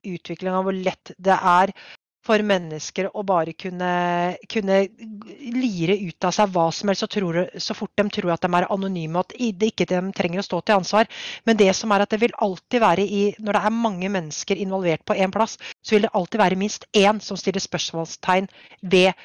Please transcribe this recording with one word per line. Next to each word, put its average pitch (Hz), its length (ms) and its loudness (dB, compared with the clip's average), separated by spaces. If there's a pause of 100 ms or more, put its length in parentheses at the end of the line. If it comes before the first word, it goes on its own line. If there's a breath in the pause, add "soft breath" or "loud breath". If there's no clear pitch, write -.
utviklingen 185 640 -4
hvor 190 80 -2
lett 185 400 -6
det 185 240 2
er 185 320 4 (560 loud breath)
for 214 140 4
mennesker 185 720 -2
å 214 100 -8
bare 170 300 0
kunne, 180 360 -6 (580)
kunne 196 320 0 (760)
lire 196 400 0 (160)
ut - 160 -8
av 180 80 0
seg 208 220 2
hva 170 180 4
som - 160 -4
helst, 190 160 0
så - 80 -6
tror, 175 240 -2 (240)
så - 160 -6
fort - 240 -8
de 208 80 2
tror 185 240 -2
at 165 100 -2
de 185 140 0
er 180 160 4
anonyme, 185 480 -2
og 185 60 -2
at - 100 -18
i-, 240 160 -2
det 196 220 0
ikke 175 160 0
de 180 100 2 (160)
trenger 180 240 -2
å 196 60 -8
stå 175 180 -4
til 208 140 4
ansvar. 208 320 2 (340 loud breath)
Men 226 160 4
det 196 160 8
som 220 160 0
er 196 140 4
at - 80 -2
det 214 80 0
vil 233 180 2
alltid 208 400 -2
være 190 240 4
i, 202 180 0 (160)
når 214 200 -2
det 175 100 0
er 226 80 -2
mange 196 340 -2
mennesker 190 540 -4
involvert 190 400 -2
på 208 160 -2
en 190 160 0
plass, 214 220 0 (260 loud breath)
så - 100 -2
vil 208 140 4
det - 80 -6
alltid 196 240 -2
være 190 180 4
minst 202 380 -4
én 202 260 4
som 196 160 -8
stiller 190 240 -2
spørsmålstegn 180 840 -4 (320 soft breath)
ved 185 320 4 (120)